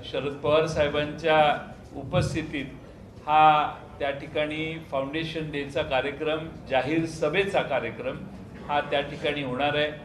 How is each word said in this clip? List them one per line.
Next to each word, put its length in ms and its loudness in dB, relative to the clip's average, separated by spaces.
शरद 280 -4
पवार 340 4
साहेबांच्या 1040 2
उपस्थितीत 680 -2
हा 480 8
त्या 120 -2
ठिकाणी 680 -4
फाउंडेशन 600 -4
डेचा 320 -4
कार्यक्रम, 680 -2
जाहीर 360 2
सभेचा 560 0
कार्यक्रम 540 -4
हा 120 2
त्या 200 0
ठिकाणी 420 -4
होणार 320 0
आहे. 160 2